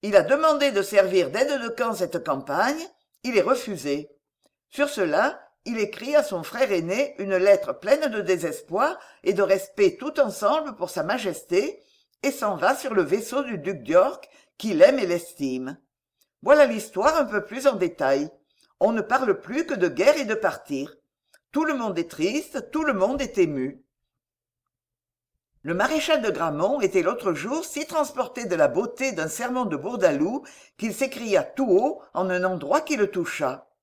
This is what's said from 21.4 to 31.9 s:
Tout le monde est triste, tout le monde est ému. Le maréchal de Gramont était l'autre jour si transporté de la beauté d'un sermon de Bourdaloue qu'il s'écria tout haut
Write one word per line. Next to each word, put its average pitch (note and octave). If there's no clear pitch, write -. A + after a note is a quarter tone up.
Tout D#4
le D4+
monde G#3+
est E3+
triste, A3+
tout D#4+
le C#4+
monde A3
est -
ému. C#3+
Le D#3+
maréchal D#4
de A3
Gramont E3+
était F#3+
l'autre G3
jour A#3
si D4
transporté B3+
de F3+
la D#3
beauté A#3+
d'un D#3+
sermon B3
de D#3+
Bourdaloue F3+
qu'il G#3+
s'écria A#3
tout C4
haut A3